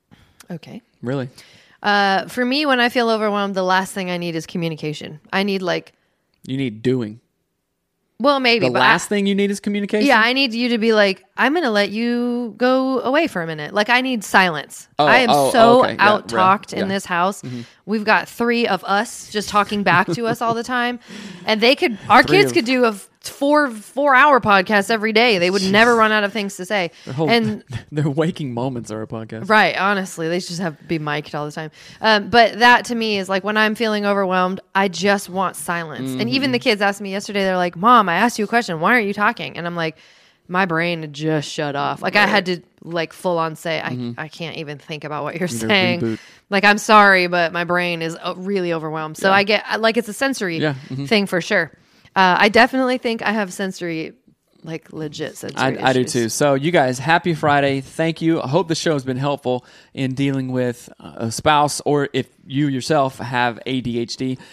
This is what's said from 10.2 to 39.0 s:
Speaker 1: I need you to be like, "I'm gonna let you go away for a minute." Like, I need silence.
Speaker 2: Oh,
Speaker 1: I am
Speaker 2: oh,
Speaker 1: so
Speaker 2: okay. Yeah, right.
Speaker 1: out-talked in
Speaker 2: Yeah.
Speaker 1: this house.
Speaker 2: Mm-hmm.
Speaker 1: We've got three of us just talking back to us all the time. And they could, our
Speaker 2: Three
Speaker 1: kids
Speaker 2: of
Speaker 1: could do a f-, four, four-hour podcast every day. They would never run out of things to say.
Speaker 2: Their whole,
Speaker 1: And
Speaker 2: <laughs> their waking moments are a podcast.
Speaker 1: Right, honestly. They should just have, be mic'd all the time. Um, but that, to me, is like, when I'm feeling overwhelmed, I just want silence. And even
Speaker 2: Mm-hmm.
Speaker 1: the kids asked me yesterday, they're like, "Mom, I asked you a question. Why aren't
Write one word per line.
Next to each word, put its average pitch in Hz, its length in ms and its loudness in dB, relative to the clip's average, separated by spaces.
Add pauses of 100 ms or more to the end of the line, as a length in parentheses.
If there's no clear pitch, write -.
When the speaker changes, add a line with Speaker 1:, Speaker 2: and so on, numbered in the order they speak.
Speaker 1:
I 233 140 2
need 269 180 0
you 233 180 -2
to 240 80 0
be 220 140 2
like, 202 320 2 (140)
"I'm 247 160 2
gonna 330 160 0
let 202 200 0
you 240 680 -2
go 262 420 2
away 285 280 0
for 185 120 -6
a 165 60 -4
minute." 151 260 -8
Like, 208 160 0
I 247 140 4
need 254 220 -2
silence. 175 640 0 (100)
Speaker 2:
Oh, 151 80 4
Speaker 1:
I 220 140 6
am 247 100 2
Speaker 2:
oh, 135 220 4
Speaker 1:
so 233 280 8
Speaker 2:
okay. - 140 2
Yeah, - 20 -12
right. - 40 0
Speaker 1:
out-talked 196 760 2
in - 60 -2
Speaker 2:
Yeah. 202 80 -2
Speaker 1:
this 190 180 -4
house. 185 340 -2
Speaker 2:
Mm-hmm. 123 220 -10 (240)
Speaker 1:
We've 214 180 -4
got 196 240 0
three 233 380 0
of 185 180 -2
us 208 460 -4
just 208 180 -6
talking 208 340 0
back 180 260 4
to 226 180 -2
us 233 160 -4
all 233 100 0
the 226 100 -4
time. 240 380 -2 (460)
And 214 160 0
they 247 120 6
could, 269 220 -2 (140)
our 240 120 8
Speaker 2:
Three - 140 4
Speaker 1:
kids 403 140 6
Speaker 2:
of - 60 -2
Speaker 1:
could 285 100 2
do 254 180 2
a 226 60 4
f-, 202 180 -10 (140)
four, 294 480 2
four-hour 262 720 4
podcast 202 500 2
every 220 220 0
day. 220 260 4
They 175 120 2
would 196 140 0
never 220 320 4
run 220 160 4
out 214 100 2
of 202 100 -2
things 196 260 -6
to 185 80 -10
say. 185 260 -2 (140)
Speaker 2:
Their 127 80 -10
whole, 156 140 0
Speaker 1:
And 220 360 0 (140)
Speaker 2:
<laughs> - 120 -18
their 147 180 -2
waking 147 460 -4
moments 117 380 -6
are 110 100 -8
a 104 60 -12
podcast. 113 400 -12
Speaker 1:
Right, 202 280 4
honestly. 185 520 -2
They 175 100 -2
should 175 120 -8
just 175 100 -8
have, 165 260 -6
be 165 140 -2
mic'd 151 340 -6
all 147 120 -6
the 151 60 -10
time. 156 200 -10 (280)
Um, 208 300 2
but 220 300 6
that, 240 260 8
to 240 80 -4
me, 220 240 -2
is 185 100 -6
like, 196 140 0
when 214 140 -2
I'm 214 180 2
feeling 214 320 -2
overwhelmed, 185 540 0 (120)
I 196 140 2
just 196 420 0
want 180 280 -4
silence. 151 640 -8
And 220 100 -2
even 269 180 -2
Speaker 2:
Mm-hmm. 262 40 -2
Speaker 1:
the 247 80 0
kids 214 220 0
asked 196 180 -2
me 202 100 -8
yesterday, 202 320 -4
they're 185 140 0
like, 180 200 -2
"Mom, 214 320 -2
I 170 60 0
asked 220 240 -2
you 214 60 -2
a 196 40 -6
question. 220 300 -4
Why 180 160 0
aren't 226 120 0